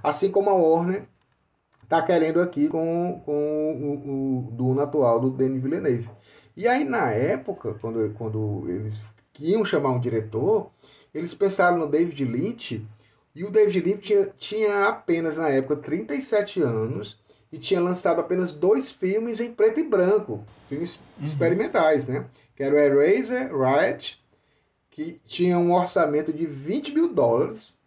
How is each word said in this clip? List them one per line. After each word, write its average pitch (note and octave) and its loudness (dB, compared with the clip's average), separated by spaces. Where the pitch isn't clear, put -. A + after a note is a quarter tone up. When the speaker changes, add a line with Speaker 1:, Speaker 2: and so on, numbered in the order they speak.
Speaker 1:
Assim E3 0
como G3+ 2
a G3 4
Warner F3 2
tá E3 2
querendo E3 2
aqui F3 0
com, E3+ -2
com D3+ -6
o, C#3+ -2
o G#2+ -14
Duna C3 0
atual C3 2
do C3 0
Denis C3 -2
Villeneuve. C#3 -2
E G3+ -2
aí, C4 2
na A3 -2
época, D3+ -4
quando, A2 -4
quando G#2+ -4
eles G#2+ -6
iam G3 0
chamar C#3 0
um B2 0
diretor, A#2+ -2
eles E3+ -6
pensaram F3+ 2
no D#3 -2
David D3 0
Lynch, B2 -4
e E3 -10
o G3+ -8
David G3 4
Lynch G3 -2
tinha, G3 2
tinha G#3 0
apenas, E3 -2
na D#3+ 0
época, C3+ 2
trinta F#3+ -6
e C4+ -2
sete G3+ 0
anos A2+ -2
e D#3+ -14
tinha F3+ 0
lançado F3 0
apenas F3 -2
dois G#3+ 0
filmes A3 -2
em A#3 -4
preto A3 2
e E4 0
branco, G3 2
filmes D#3+ -8
Speaker 2:
Uhum. C#3+ -8
Speaker 1:
experimentais, D#3+ 2
né? B2+ -6
Que C#3 -8
era C#3+ 2
o - 4
Eraser, G3 4
Riot, C#3 0
que - -12
tinha F3 0
um F3 4
orçamento D#3 0
de D#3+ -4
vinte E3 -6
mil E4 0
dólares B2 0